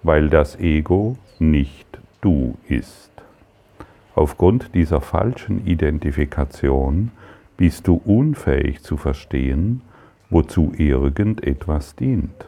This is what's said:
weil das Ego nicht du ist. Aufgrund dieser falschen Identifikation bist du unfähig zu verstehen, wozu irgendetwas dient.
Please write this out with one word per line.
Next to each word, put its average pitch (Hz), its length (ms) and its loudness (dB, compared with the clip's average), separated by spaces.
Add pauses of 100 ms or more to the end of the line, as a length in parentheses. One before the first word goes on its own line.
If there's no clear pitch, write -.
weil 78 260 4
das 76 300 2
Ego 90 580 0 (220)
nicht 73 480 0 (320)
du 69 380 0 (100)
ist. - 420 -6 (1040)
Aufgrund 90 600 0
dieser 80 240 2
falschen - 680 -4
Identifikation 73 1500 -2 (440)
bist 87 320 0
du 87 160 6
unfähig 101 760 0
zu 73 160 -6
verstehen, 71 840 -4 (480)
wozu 82 480 2
irgendetwas 76 1160 -2
dient. - 520 -4